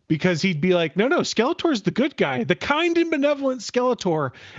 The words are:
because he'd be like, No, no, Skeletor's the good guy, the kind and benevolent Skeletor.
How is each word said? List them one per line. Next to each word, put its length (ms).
because 340
he'd 180
be 140
like, 220
No, 120
no, 120
Skeletor's 640
the 80
good 260
guy, 280
the 100
kind 420
and 140
benevolent 500
Skeletor. 720